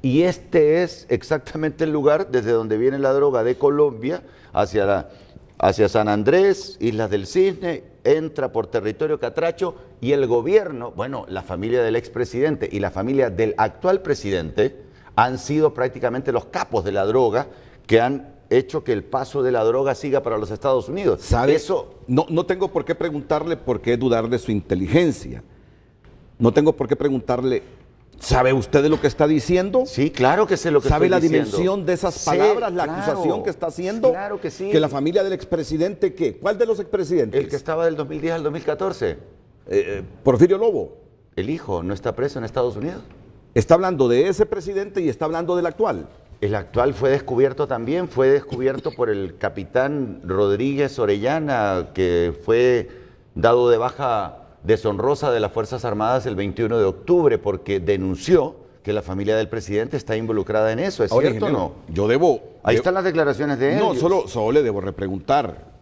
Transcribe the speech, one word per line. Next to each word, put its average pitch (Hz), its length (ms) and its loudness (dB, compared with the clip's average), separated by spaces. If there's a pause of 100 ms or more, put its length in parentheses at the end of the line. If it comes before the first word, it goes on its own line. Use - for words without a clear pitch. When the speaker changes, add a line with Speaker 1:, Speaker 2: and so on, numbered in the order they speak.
Speaker 1:
Y 139 220 2
este 170 600 2
es 175 280 -6
exactamente 156 720 -2
el 156 80 -2
lugar 151 380 2
desde 117 220 2
donde 110 260 2
viene 131 200 2
la 135 140 2
droga 139 320 2
de 123 120 2
Colombia 143 680 0 (320)
hacia 101 320 0
la, 98 220 0 (500)
hacia 98 320 4
San 107 180 2
Andrés, 170 720 2
Islas 196 300 -2
del 196 160 -4
Cisne, 185 580 -2 (200)
entra 151 480 0
por 113 160 -4
territorio 120 520 -4
catracho 165 540 -4 (260)
y 123 120 0
el 139 140 2
gobierno, 123 680 0
bueno, 127 360 -8
la 92 140 -8
familia 110 400 -2
del 113 120 0
expresidente 120 760 -4
y 101 80 -4
la 95 100 -2
familia 123 380 0
del 104 300 -2
actual 185 420 0
presidente 98 760 -2 (380)
han 127 240 2
sido 151 360 0
prácticamente 127 580 -2
los 117 140 -2
capos 104 400 -4
de 101 60 -2
la 98 120 0
droga 117 440 2 (380)
que 113 140 6
han 131 380 -4 (120)
hecho 127 320 0
que 120 120 -2
el 95 100 -4
paso 135 380 -4
de 127 100 2
la 113 100 2
droga 127 320 2
siga 135 280 -2
para 113 160 -2
los 101 120 -6
Estados 127 380 0
Unidos. 165 320 -2
Speaker 2:
¿Sabe? 127 340 2
Speaker 1:
Eso 160 420 -4 (100)
Speaker 2:
No, 127 240 2
no 165 160 0
tengo 185 220 -2
por 156 140 -4
qué 165 120 -4
preguntarle, 156 640 -4
por 117 240 -4
qué 117 160 0
dudar 117 320 2
de 120 80 0
su 117 120 -6
inteligencia. 98 920 0 (960)
No 113 120 6
tengo 156 220 4
por 131 160 -4
qué 139 80 0
preguntarle, 127 680 -2 (560)
¿sabe 127 360 2
usted 139 280 2
de 151 60 4
lo 156 140 2
que 147 40 2
está 147 200 2
diciendo? 180 580 2
Speaker 1:
Sí, 156 260 -2
claro 156 360 4
que 185 100 2
sé 165 140 -2
lo 147 100 4
que - 80 -4
Speaker 2:
¿Sabe 151 200 4
Speaker 1:
estoy - 20 4
Speaker 2:
la 180 100 4
Speaker 1:
diciendo. 156 300 2
Speaker 2:
dimensión 185 340 -2
de 175 80 0
esas 180 220 -2
Speaker 1:
Sé, - 160 -4
Speaker 2:
palabras, 208 420 2
la 175 120 -2
Speaker 1:
claro. 165 180 -6
Speaker 2:
acusación 175 400 -2
que 202 80 -2
está 170 160 -6
haciendo? 214 460 0
Speaker 1:
Claro 202 280 -6
que 156 100 -6
sí. 190 200 -8
Speaker 2:
Que 160 100 4
la 151 80 2
familia 151 340 0
del 190 120 -2
expresidente, 170 800 -2
¿qué? 135 240 -2
¿Cuál 196 180 -2
de 233 80 2
los 220 160 0
expresidentes? 160 580 0
Speaker 1:
El 139 120 -2
que 147 60 -6
estaba 160 280 -2
del 165 120 0
dos 147 120 -6
mil 151 140 -8
diez 165 100 -2
al 165 100 -4
dos 147 100 -2
mil 165 120 -8
catorce. 151 460 -2
Speaker 2:
Eh, 71 60 -8 (520)
eh, 98 340 0 (200)
Porfirio 165 340 6
Lobo. 190 400 -2 (400)
Speaker 1:
El 98 140 -4
hijo 101 320 -4
no 92 100 -4
está 104 240 -6
preso 139 220 -4
en 117 80 -8
Estados 120 300 -4
Unidos. 165 260 -8 (500)
Speaker 2:
Está 120 220 4
hablando 175 340 2
de 131 200 4
ese 202 180 0
presidente 196 560 -6
y 151 80 0
está 156 160 -4
hablando 165 280 -2
del 170 120 0
actual. 156 420 -4 (320)
Speaker 1:
El 104 140 -2
actual 117 400 -2
fue 139 160 0
descubierto 135 560 0
también, 135 400 -2
fue 131 220 2
descubierto 131 640 0
por 117 180 -2
el 98 280 -4
capitán 123 840 -4
Rodríguez 104 800 0
Orellana, 110 920 0
que 87 400 2 (120)
fue 120 440 4 (460)
dado 120 360 4
de 117 60 6
baja 113 680 -4 (180)
deshonrosa 113 680 0
de 117 80 0
las 104 100 -2
Fuerzas 110 340 -6
Armadas 117 420 -2
el 107 100 -4
veintiuno 107 420 -2
de 117 60 4
octubre 139 540 2
porque 98 420 -4
denunció 98 720 0 (300)
que 104 80 -6
la 104 100 -2
familia 98 340 -2
del 110 120 0
presidente 110 480 -4
está 113 200 -4
involucrada 110 560 0
en 110 60 -4
eso. 185 240 -4
¿Es 98 80 0
Speaker 2:
Ahora, 135 200 2
Speaker 1:
cierto 110 160 -4
o - 20 -2
Speaker 2:
ingeniero, 104 260 -2 (140)
Speaker 1:
no? 82 40 -12
Speaker 2:
yo 98 140 -2
debo, 139 340 4 (220)
Speaker 1:
Ahí 117 140 2
Speaker 2:
debo - 60 0
Speaker 1:
están 185 120 0
las 190 80 -2
declaraciones 143 560 0
de 139 140 2
él. 196 80 0
Speaker 2:
No, 208 160 2
solo, 165 320 0
solo 113 240 -2
le 147 100 4
debo 104 180 -2
repreguntar. 98 1000 -4